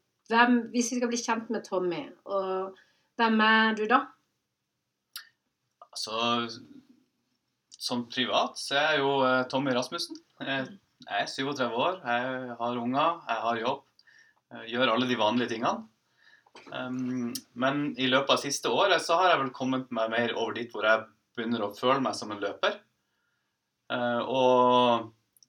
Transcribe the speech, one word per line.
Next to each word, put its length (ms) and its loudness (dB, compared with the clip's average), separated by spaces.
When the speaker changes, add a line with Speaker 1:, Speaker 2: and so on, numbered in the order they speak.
Speaker 1:
hvem, 280 6
hvis 200 0
vi 40 -2
skal 120 -2
bli 120 -4
kjent 300 -4
med 140 -4
Tommy, 420 -2
og 500 -4
hvem 220 4
er 360 4
du 100 -2
da? 200 2
Speaker 2:
Altså, 560 -2
som 380 -6
privat 520 -2
så 160 -4
er 200 2
jeg 40 0
jo, 120 0
eh, 240 2
Tommy 240 -2
Rasmussen. 440 -4
Eh, 260 -6
Speaker 1:
Mm. 120 -18
Speaker 2:
jeg 140 -2
er 40 -6
syvogtredve 500 -4
år, 280 0
jeg 520 -4
har 200 -4
unger, 520 0
jeg 80 -2
har 220 -2
jobb, 240 -4
eh, 200 -14
gjør 220 2
alle 120 2
de 100 0
vanlige 320 2
tingene. 400 -4
Ehm, 600 -6
men 440 -2
i 100 0
løpet 220 2
av 80 4
siste 320 -6
året 300 4
så 180 2
har 120 4
jeg 100 4
vel 100 -2
kommet 400 -4
meg 200 -2
mer 240 0
over 200 -2
dit 180 -8
hvor 100 -8
jeg 220 4
begynner 240 -2
å 180 -4
føle 220 2
meg 140 0
som 180 -8
en 80 -10
løper. 400 -2
Eh, 360 -2
og, 840 4